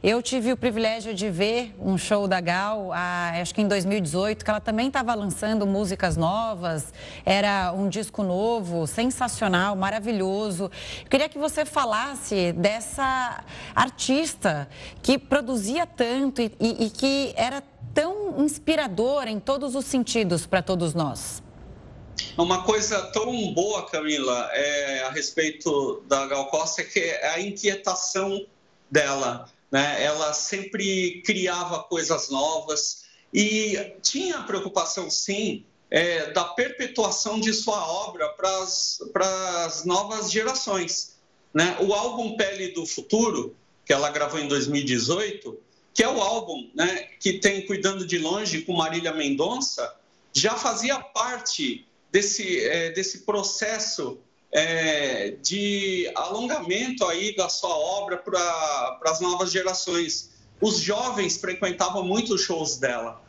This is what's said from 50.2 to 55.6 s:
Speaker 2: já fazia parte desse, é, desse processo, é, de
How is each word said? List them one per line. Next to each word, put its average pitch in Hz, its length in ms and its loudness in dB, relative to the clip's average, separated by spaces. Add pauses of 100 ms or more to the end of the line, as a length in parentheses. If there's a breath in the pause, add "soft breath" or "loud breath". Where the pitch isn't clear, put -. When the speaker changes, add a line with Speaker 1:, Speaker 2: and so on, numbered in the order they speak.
Speaker 2:
já 220 220 2
fazia 240 420 0
parte 220 880 -4 (260)
desse, 190 540 2
é, 165 240 0
desse 185 300 -4
processo, 208 1000 -2 (340)
é, 151 920 2
de 196 720 0